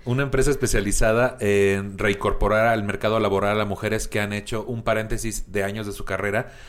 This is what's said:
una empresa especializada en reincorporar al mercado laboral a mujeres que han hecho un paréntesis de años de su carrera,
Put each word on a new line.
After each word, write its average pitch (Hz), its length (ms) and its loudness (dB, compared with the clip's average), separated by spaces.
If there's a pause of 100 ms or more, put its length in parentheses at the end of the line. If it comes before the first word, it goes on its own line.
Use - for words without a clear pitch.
una 127 200 0
empresa 135 280 2
especializada 113 880 2
en 98 580 2
reincorporar 104 720 2
al 113 160 2
mercado 107 380 0
laboral 101 400 2
a - 40 0
mujeres 107 440 -2
que 107 100 -2
han 101 140 -2
hecho 104 320 -6
un 117 180 -6
paréntesis 110 720 -2
de 98 100 0
años 104 240 -4
de 101 60 -8
su - 100 -8
carrera, 101 480 -2 (180)